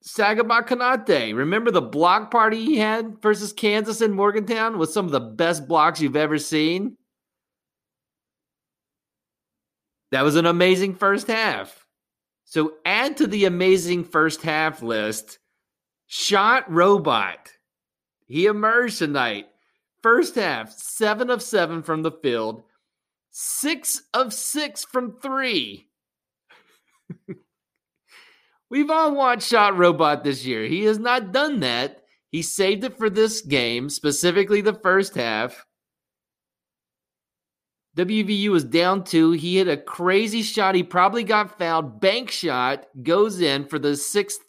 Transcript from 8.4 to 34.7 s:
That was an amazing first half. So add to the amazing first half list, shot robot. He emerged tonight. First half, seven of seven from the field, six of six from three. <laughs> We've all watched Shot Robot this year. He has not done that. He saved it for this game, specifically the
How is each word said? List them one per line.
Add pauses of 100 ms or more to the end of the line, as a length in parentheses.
That
was
an
amazing
first
half. (600)
So
add
to
the
amazing
first
half
list, (720)
shot
robot. (760)
He
emerged
tonight. (520)
First
half,
seven
of
seven
from
the
field, (680)
six (140)
of
six
from
three. (1400)
<laughs> (1200)
We've
all
watched
Shot
Robot
this
year.
He
has
not
done
that. (260)
He
saved
it
for
this
game,
specifically
the